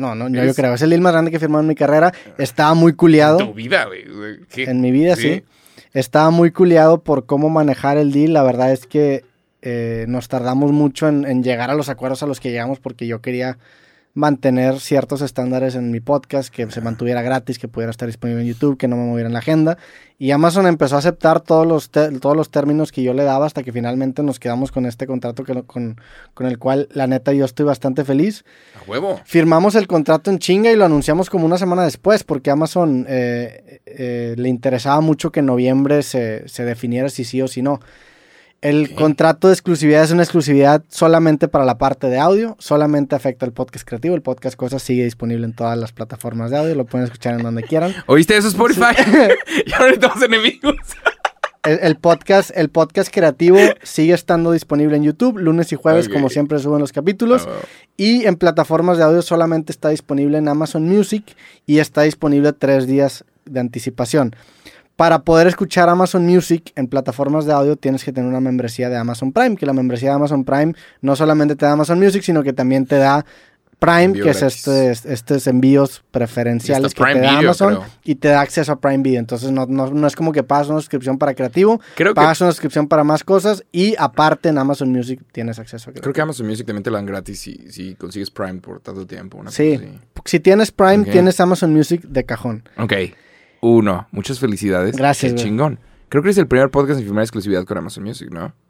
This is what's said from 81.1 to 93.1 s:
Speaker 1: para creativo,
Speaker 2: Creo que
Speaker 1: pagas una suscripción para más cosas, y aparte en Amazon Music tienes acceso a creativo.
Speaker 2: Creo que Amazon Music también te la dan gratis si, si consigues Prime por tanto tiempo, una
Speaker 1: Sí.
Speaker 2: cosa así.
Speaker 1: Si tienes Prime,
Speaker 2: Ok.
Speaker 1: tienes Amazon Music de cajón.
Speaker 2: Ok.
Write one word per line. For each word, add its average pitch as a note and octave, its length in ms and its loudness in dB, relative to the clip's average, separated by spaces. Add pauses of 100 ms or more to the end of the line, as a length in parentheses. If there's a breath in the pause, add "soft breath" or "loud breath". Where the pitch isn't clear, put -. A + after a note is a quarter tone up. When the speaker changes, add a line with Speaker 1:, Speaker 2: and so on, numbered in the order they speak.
Speaker 1:
para C#3 160 -2
creativo, F3 480 0 (140 loud breath)
Speaker 2:
Creo D#3+ 180 2
que - 20 -10
Speaker 1:
pagas D3+ 240 4
una F3+ 120 2
suscripción D3+ 360 -2
para D3+ 160 2
más D3+ 220 0
cosas, G3 480 0
y G3 240 0
aparte D3+ 520 0
en D#3 100 2
Amazon C3+ 300 -2
Music B2+ 300 -4 (140)
tienes A2+ 260 -10
acceso A#2 300 -18
a - 20 -20
creativo. C3 120 -16
Speaker 2:
Creo C#3 100 -4
que D#3 80 -2
Amazon C3 260 -6
Music A2 180 -8
también G#2 180 -8
te A#2 80 -6
la G#2+ 80 -4
dan G2+ 80 -10
gratis G2 340 -12
si, - 140 -16 (160)
si F#2 240 -16
consigues F#2+ 360 -12
Prime F#2 300 -10
por F#2 180 -20
tanto F#2+ 260 -14
tiempo, F#2+ 340 -18
una G2+ 120 -18
Speaker 1:
Sí. D3+ 240 2
Speaker 2:
cosa G#2+ 140 -8
así. - 100 -20 (260)
Speaker 1:
Si E3+ 140 -12
tienes G3+ 320 2
Prime, G3 300 4
Speaker 2:
Ok. G3 100 -2
Speaker 1:
tienes F#3 300 4
Amazon F3+ 320 0
Music D#3 300 0
de C3 200 -4
cajón. A#2 400 -8 (140)
Speaker 2:
Ok. G#2+ 160 -4 (680 soft breath)